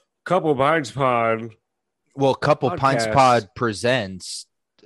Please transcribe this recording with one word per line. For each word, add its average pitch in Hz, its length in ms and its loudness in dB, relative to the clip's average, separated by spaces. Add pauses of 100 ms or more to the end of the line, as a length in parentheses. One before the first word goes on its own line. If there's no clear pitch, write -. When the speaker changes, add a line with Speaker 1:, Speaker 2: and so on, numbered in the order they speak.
(240)
Speaker 1:
Couple 165 300 0
Pints 139 360 0
Pod 117 600 -2 (640)
Speaker 2:
Well, 135 200 2
Couple 147 420 0
Pints 135 300 0
Speaker 1:
podcast. 110 80 -4
Speaker 2:
Pod 123 400 4
presents 107 920 -4 (400)